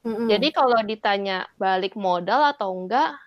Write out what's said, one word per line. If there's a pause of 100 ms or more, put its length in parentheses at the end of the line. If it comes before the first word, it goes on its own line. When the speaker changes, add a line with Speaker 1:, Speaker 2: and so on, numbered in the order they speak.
Speaker 1:
Mm-mm.
Speaker 2:
Jadi
kalau
ditanya (160)
balik
modal
atau
enggak,